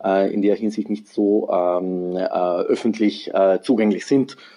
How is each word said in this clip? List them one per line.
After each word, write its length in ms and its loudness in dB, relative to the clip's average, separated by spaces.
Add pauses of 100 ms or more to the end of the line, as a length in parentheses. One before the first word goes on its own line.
äh, 260 2
in 120 -2
der 120 4
Hinsicht 360 -4
nicht 180 -6
so, 420 0
ähm, 640 -2
äh, 140 -2
öffentlich, 1040 -2
äh, 300 4
zugänglich 420 0
sind 320 0 (200)